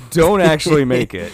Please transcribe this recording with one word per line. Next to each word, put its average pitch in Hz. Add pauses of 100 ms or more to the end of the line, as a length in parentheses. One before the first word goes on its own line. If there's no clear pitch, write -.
(120)
don't 175
actually 156
make 127
it. 87